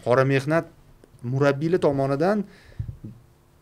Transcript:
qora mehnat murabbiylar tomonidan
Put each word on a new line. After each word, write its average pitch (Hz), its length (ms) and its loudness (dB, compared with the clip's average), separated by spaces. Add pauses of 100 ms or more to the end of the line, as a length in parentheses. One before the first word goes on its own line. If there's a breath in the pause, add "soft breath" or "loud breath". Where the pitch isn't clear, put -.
qora 123 200 4
mehnat 139 420 0 (560)
murabbiylar 139 600 0
tomonidan 143 640 0 (1200 loud breath)